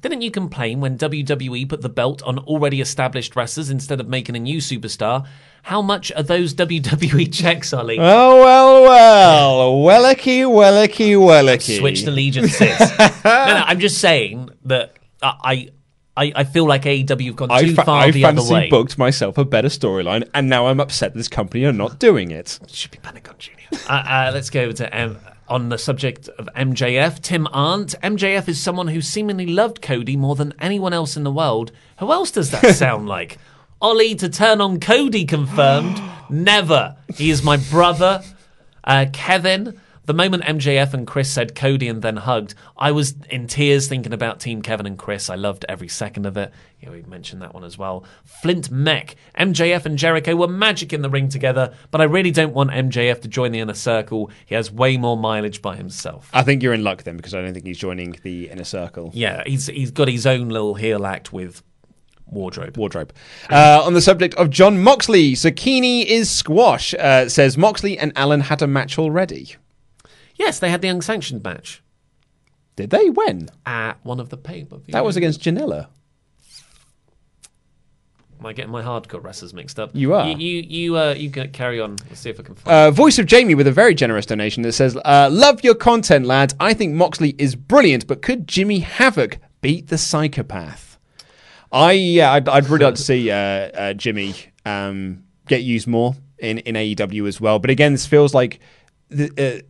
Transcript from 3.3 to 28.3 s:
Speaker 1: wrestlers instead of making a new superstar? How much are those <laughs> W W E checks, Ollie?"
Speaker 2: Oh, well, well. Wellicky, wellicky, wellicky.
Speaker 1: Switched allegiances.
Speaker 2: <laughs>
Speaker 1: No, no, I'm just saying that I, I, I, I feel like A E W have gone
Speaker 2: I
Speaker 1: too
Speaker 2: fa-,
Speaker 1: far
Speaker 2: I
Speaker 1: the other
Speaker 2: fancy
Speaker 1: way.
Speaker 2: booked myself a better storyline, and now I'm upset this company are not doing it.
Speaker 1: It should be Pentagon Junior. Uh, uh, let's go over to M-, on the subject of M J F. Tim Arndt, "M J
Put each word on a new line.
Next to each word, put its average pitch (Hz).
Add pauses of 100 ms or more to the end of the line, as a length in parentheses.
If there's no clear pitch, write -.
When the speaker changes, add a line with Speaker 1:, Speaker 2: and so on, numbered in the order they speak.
Speaker 1:
wrestlers 135
instead 135
of 113
making 123
a 120
new 135
superstar? 123 (360)
How 208
much 196
are 156
those 170
<laughs> -
W 170
W 151
E 175
checks, 170
Ollie?" 117
Speaker 2:
Oh, 240
well, 262
well. 170
Wellicky, 247
wellicky, 208
wellicky. 139
Speaker 1:
Switched 95
allegiances. 139
Speaker 2:
<laughs> 214 (260)
Speaker 1:
No, 208 (280)
no, 165
I'm 175
just 185
saying 123 (160)
that 131 (280)
I, 135
I, -
I, 147
I 143
feel 156
like 139
A 143
E 135
W 127
have 110
gone 123
Speaker 2:
I 131
Speaker 1:
too 165
Speaker 2:
fa-, 151
Speaker 1:
far 143
Speaker 2:
I 139
Speaker 1:
the 135
other 151
Speaker 2:
fancy 120
Speaker 1:
way. 82
Speaker 2:
booked 127
myself 127
a 143
better 131
storyline, 98
and 139
now 127
I'm 131
upset 135
this 110
company 117
are 143
not 117
doing 120
it. -
Speaker 1:
It -
should -
be -
Pentagon -
Junior. - (300)
Uh, -
uh, 131
let's 139
go 131
over 113
to 110
M-, 113 (280)
on 120
the 120
subject 135 (120)
of 110
M 131
J 123
F. 135
Tim 165
Arndt, 160
"M 202
J 196